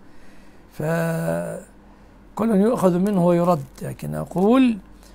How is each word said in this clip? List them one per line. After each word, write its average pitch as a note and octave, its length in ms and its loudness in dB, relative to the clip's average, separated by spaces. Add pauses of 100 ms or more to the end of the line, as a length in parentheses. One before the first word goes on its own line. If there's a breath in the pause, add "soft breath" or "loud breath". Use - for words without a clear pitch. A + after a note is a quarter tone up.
(720 loud breath)
فكل E3 1800 -6
يؤخذ F#3+ 420 2
منه F#3+ 280 2
ويرد، F3 380 2 (180)
لكن D3 340 -8
أقول A3 640 2 (380 loud breath)